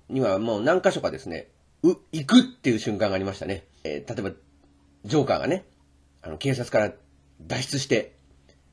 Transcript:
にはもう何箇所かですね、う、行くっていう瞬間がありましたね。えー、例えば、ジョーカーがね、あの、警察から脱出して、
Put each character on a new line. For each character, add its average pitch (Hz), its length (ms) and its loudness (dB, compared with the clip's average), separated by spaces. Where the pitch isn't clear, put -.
に 131 120 -2
は 113 180 2
も 113 200 0
う 104 40 -2
何 175 200 2
箇 190 100 4
所 143 80 -6
か - 100 -2
で - 80 -10
す - 100 -14
ね、 82 200 -10
う、 - 120 6
行 160 120 -6
く 247 160 8
っ - 40 6
て - 260 -2
い 113 60 4
う - 20 -4
瞬 110 200 -4
間 104 120 2
が 95 40 0
あ 95 40 0
り 95 60 -2
ま 98 100 -4
し - 40 -14
た - 60 -10
ね。 95 220 -6
え 73 200 -6
ー、 117 100 -10
例 107 60 -6
え 95 100 -4
ば、 87 60 -14
ジ 104 120 -2
ョ 147 60 6
ー - 20 0
カ 101 100 0
ー 80 40 0
が 71 80 -2
ね、 175 200 -2
あ 87 80 -12
の、 80 80 -10
警 135 160 -2
察 123 160 -6
か 120 80 2
ら 104 140 2
脱 120 200 -6
出 139 160 -6
し 131 80 -6
て、 - 300 -2